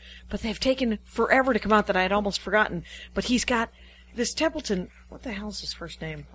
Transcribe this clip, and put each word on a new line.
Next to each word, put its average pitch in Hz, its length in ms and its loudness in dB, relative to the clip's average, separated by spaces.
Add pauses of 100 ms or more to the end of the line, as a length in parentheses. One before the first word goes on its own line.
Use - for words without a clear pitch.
(300)
But 208 120 -4
they've 214 160 -4
taken 254 460 0
forever 254 480 4
to 214 60 2
come 196 140 2
out 208 160 6
that 196 80 2
I 185 60 4
had 185 100 2
almost 202 280 0
forgotten. 190 440 0 (300)
But 196 100 0
he's 247 200 2
got 233 260 0 (440)
this 233 200 -2
Templeton. 294 540 -2 (200)
What - 140 -16
the 254 100 -8
hell's 202 280 -8
his - 120 -10
first - 280 -14
name? 156 340 -10